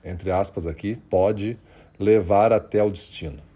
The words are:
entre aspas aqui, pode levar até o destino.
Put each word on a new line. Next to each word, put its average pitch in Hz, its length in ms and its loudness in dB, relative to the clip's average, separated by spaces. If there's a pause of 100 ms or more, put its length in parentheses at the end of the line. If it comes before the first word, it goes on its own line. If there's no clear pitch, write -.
entre 92 280 -6
aspas 90 340 -4
aqui, 101 300 -6 (120)
pode 101 480 0 (440)
levar 104 520 4
até 107 300 0
o 104 80 2
destino. 73 500 -12 (160)